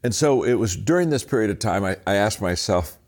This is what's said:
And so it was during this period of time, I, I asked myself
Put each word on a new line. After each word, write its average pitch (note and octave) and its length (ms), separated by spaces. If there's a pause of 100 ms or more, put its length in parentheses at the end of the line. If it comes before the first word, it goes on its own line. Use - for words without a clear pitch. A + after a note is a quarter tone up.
And A#2 120
so C#3 280
it B2 120
was G2+ 220
during E3 340
this C#3+ 140
period A2 260
of F#2+ 80
time, G2 260
I, F#2+ 220
I F#2+ 80
asked G#2 260
myself F2+ 560 (120)